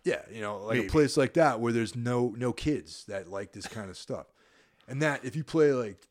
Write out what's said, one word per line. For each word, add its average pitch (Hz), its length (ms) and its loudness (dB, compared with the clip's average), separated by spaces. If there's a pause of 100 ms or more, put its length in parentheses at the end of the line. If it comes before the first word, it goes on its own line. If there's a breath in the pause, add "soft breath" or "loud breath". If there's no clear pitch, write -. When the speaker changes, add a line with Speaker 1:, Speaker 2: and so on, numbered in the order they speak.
Speaker 1:
Yeah, - 260 0
you 107 120 -10
know, 104 160 -4
like 107 180 -2
Speaker 2:
Maybe. 113 120 0
Speaker 1:
a - 20 -8
place 151 260 4
like 131 180 4
that 147 260 4
where 117 120 2
there's 113 240 0
no, 120 400 0
no 120 160 -2
kids 123 560 -4
that 98 200 -8
like 98 240 -8
this 101 140 -14
kind 104 220 -10
of 90 80 -14
stuff. 101 300 -10 (600 soft breath)
And 131 120 -6
that, 147 240 0
if 131 100 -6
you 156 80 -4
play, 151 300 4
like, 113 280 -2 (100)